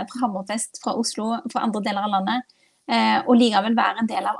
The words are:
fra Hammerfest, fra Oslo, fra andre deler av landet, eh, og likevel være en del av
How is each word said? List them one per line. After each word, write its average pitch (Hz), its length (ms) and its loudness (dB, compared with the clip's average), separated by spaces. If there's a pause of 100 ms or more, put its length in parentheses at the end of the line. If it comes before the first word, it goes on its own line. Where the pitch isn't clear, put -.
fra 247 140 -8
Hammerfest, 208 640 -4
fra 220 120 -2
Oslo, 226 380 -2 (180)
fra 240 140 -2
andre 214 160 -2
deler 202 240 -2
av 208 80 -2
landet, 208 320 0 (420)
eh, 220 380 2
og 247 100 6
likevel 220 400 4
være 202 240 0
en 226 80 0
del 196 180 -4
av 214 140 -2